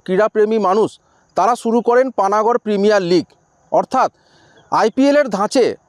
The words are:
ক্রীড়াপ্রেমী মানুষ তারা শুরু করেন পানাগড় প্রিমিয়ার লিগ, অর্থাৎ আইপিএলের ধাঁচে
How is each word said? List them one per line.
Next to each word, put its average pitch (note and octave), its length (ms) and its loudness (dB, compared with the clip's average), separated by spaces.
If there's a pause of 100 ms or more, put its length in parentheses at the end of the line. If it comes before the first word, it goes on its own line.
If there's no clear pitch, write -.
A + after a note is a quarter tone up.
ক্রীড়াপ্রেমী G#3+ 560 0
মানুষ G3 320 0 (460)
তারা G3+ 180 2
শুরু A3+ 280 -2
করেন A#3+ 240 2 (100)
পানাগড় G#3 420 0
প্রিমিয়ার G#3 440 0
লিগ, F3+ 240 0 (460)
অর্থাৎ F#3+ 380 -2 (640)
আইপিএলের C4+ 560 2
ধাঁচে G3+ 360 0 (240)